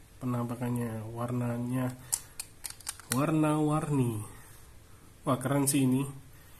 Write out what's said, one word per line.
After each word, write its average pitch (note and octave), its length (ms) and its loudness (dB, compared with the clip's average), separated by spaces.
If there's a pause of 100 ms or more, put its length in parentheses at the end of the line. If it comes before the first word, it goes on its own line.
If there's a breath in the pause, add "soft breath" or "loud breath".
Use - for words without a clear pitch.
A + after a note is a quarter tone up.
(160)
penampakannya, A#2+ 960 -2
warnanya B2 800 0 (1200 loud breath)
warna-warni. D3+ 1040 4 (1120 loud breath)
Wah, C3 80 4
keren C3+ 320 2
sih C#3 160 4
ini. C3 160 6 (600 loud breath)